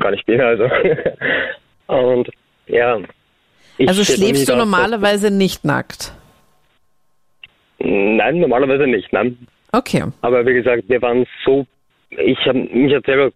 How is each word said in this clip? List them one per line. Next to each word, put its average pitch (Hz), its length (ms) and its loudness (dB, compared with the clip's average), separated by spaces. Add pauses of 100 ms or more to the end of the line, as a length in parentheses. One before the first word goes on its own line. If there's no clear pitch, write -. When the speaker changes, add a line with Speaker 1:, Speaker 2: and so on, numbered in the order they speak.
Speaker 1:
gar 101 100 0
nicht 101 160 -4
bin, 120 140 2
also. 117 240 2
<laughs> - 1200 -4
Und 127 440 0 (360)
ja. 120 320 0 (800)
Ich 131 100 2
Speaker 2:
Also 190 140 2
Speaker 1:
hätte 190 100 2
Speaker 2:
schläfst 131 80 0 (120)
Speaker 1:
nie 139 140 0
Speaker 2:
du 254 60 2
Speaker 1:
gedacht, 247 60 2
Speaker 2:
normalerweise 208 720 0
nicht 196 340 0
nackt? - 480 -6 (1700)
Speaker 1:
Nein, 107 600 0
normalerweise 139 480 2
nicht, 113 260 -2
nein. 120 240 -2 (360)
Speaker 2:
Okay. 214 320 -2 (180)
Speaker 1:
Aber 120 240 2
wie 127 80 4
gesagt, 120 340 0
wir 123 140 0
waren 123 240 0 (180)
so, 135 220 2 (440)
ich - 360 0
hab, 131 80 2
mich 131 400 0
hat 131 100 -2
selber 135 320 2